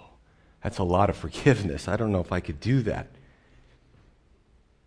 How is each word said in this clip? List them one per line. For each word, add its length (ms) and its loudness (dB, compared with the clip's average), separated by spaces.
that's 140 -6
a 60 0
lot 260 4
of 80 -2
forgiveness. 720 0
I 100 0
don't 160 0
know 80 2
if 100 -6
I 80 -2
could 220 -8
do 220 2
that." 240 -4